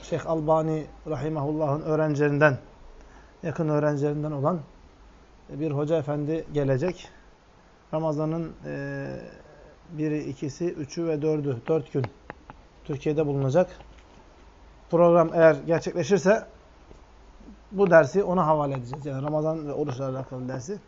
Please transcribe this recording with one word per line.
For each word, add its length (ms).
Şeyh 240
Albani 600
Rahimahullah'ın 760
öğrencilerinden, 800
yakın 260
öğrencilerinden 600
olan 300
bir 220
hoca 260
efendi 560
gelecek. 560
Ramazan'ın, 580
e, 420
biri, 280
ikisi, 460
üçü 420
ve 160
dördü, 460
dört 240
gün 120
Türkiye'de 420
bulunacak. 440
Program 440
eğer 200
gerçekleşirse 920
bu 180
dersi 340
ona 220
havale 280
edeceğiz. 320
Yani 160
Ramazan 460
ve 40
oruçla 360
alakalı 400
dersi. 400